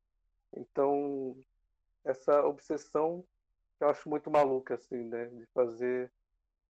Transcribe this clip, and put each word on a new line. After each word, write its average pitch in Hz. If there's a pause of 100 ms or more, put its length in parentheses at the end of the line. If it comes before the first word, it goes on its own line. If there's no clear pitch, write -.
(560)
Então, 139 (680)
essa 143
obsessão 156 (560)
eu 147
acho -
muito 151
maluca, 135
assim, 120
né? 117
De 120
fazer, 123 (600)